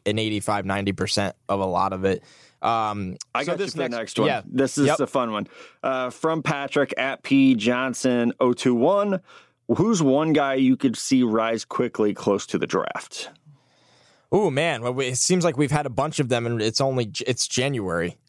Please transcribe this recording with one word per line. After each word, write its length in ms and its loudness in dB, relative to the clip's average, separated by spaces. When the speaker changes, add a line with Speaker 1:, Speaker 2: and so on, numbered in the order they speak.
Speaker 1:
an 120 0
eighty-five, 480 -2
ninety 280 -2
percent 420 -4
of 100 -2
a 60 -2
lot 260 0
of 140 -2
it. 180 0
Um, 560 -2
Speaker 2:
I 100 -2
Speaker 1:
so 40 -6
Speaker 2:
got 120 -2
you 60 -4
Speaker 1:
this 80 -6
Speaker 2:
for 60 -10
the 100 -4
Speaker 1:
next, 80 -6
Speaker 2:
next 220 -6
one. 100 2
Speaker 1:
yeah. 160 -2
Speaker 2:
This 320 0
is 100 4
Speaker 1:
Yep. 140 4
Speaker 2:
a 60 0
fun 260 -2
one. 140 -4
Uh, 280 -2
from 320 -2
Patrick 540 -2
at 260 -4
P 320 6
Johnson 840 0
oh 140 4
two 220 2
one. 440 2
Who's 340 2
one 300 4
guy 220 2
you 240 4
could 180 0
see 280 2
rise 420 0
quickly 480 0
close 340 0
to 100 -2
the 100 -2
draft? 640 -6
Speaker 1:
Ooh, 180 2
man. 300 0
Well, 120 -2
we, 140 -2
it 100 -4
seems 280 2
like 100 0
we've 160 0
had 140 0
a 40 -6
bunch 300 -2
of 100 -2
them, 160 2
and 160 -2
it's 200 0
only 240 0
J-, 220 -8
it's 200 -2
January. 680 -2